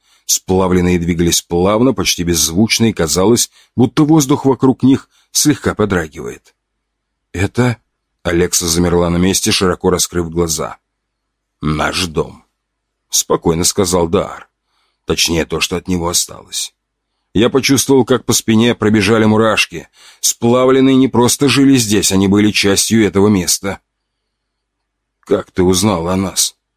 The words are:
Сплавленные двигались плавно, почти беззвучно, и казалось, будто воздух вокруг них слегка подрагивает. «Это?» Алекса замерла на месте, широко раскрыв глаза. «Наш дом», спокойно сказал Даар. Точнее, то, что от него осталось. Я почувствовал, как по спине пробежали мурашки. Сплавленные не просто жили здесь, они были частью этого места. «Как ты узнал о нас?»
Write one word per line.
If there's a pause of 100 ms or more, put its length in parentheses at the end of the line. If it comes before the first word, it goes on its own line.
(260)
Сплавленные
двигались
плавно,
почти
беззвучно,
и
казалось, (240)
будто
воздух
вокруг
них (200)
слегка
подрагивает. (800)
«Это?» (460)
Алекса
замерла
на
месте,
широко
раскрыв
глаза. (840)
«Наш
дом», (720)
спокойно
сказал
Даар. (580)
Точнее,
то,
что
от
него
осталось. (600)
Я
почувствовал,
как
по
спине
пробежали
мурашки. (300)
Сплавленные
не
просто
жили
здесь,
они
были
частью
этого
места. (1400)
«Как
ты
узнал
о
нас?» (220)